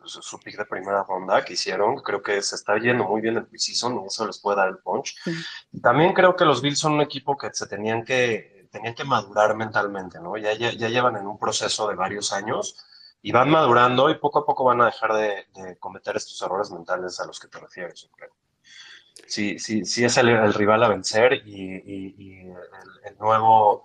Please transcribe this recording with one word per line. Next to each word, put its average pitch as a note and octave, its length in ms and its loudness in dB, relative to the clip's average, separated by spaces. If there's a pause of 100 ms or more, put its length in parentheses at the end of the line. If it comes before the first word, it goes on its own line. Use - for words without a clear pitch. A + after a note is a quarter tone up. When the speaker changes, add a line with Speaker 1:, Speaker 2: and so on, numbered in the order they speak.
Speaker 1:
su, - 160 -16
su - 180 -16
pick F2 200 -16
de G#2 80 -8
primera G2 360 -2
ronda F#2+ 400 0
que - 120 -14
hicieron. G2 480 -2
Creo G2+ 200 -4
que G2+ 200 -2
se - 140 -6
está G#2 220 -2
yendo A#2+ 260 0
muy G#2+ 180 -2
bien A2+ 160 0
el - 80 -6
preseason - 580 -6
y G2 40 -12
eso A2 180 -6
les F#2 120 -10
puede G2+ 200 0
dar F#2+ 100 2
el F#2+ 80 -8
punch. G#2 480 -6
Speaker 2:
Sí. E3+ 80 -6 (400)
Speaker 1:
Y - 80 -14
también D3 320 4
creo F3+ 240 6
que F3+ 80 2
los C3+ 160 4
Bills C#3+ 180 -2
son D#3 140 0
un D3+ 80 2
equipo C#3+ 380 -2
que G#2+ 160 -8
se - 120 -8
tenían A2 380 -4
que, A#2+ 640 -2
tenían A2+ 240 -10
que D3+ 100 -10
madurar G#2+ 520 2
mentalmente, G2+ 640 -4
¿no? F2+ 160 -8
Ya, G#2+ 160 -2
ya, A2+ 180 -2
ya A2+ 200 -4
llevan B2 260 0
en G2+ 100 -10
un G#2 120 -10
proceso A2 500 -4
de G2 60 -4
varios F#2 400 -4
años A#2+ 420 -6 (460)
y G#2 100 -6
van B2+ 160 4
madurando C3 600 6
y D3+ 60 0
poco D3 240 0
a C#3+ 40 -2
poco C3+ 200 0
van A#2+ 180 4
a A#2 40 6
dejar A2 280 0
de, G#2 400 -2
de F#2 240 -16
cometer F#2+ 360 -10
estos - 280 -10
errores G2 280 -4
mentales F2+ 500 -6
a E2+ 60 -8
los D#2+ 140 -16
que - 80 -20
te - 100 -20
refieres, - 440 -16
yo - 80 -20
creo. - 200 -20 (960)
Sí, G#2 320 -4
sí, G#2+ 280 -4
sí A#2+ 180 0
es A#2 140 4
el, A#2+ 100 6
el A2 240 6
rival G#2+ 320 4
a A2+ 40 6
vencer A2 580 2
y, F#2+ 280 -10
y, F#2+ 440 -12
y F#2+ 240 -20
el, - 680 -20
el - 80 -20
nuevo A2 680 6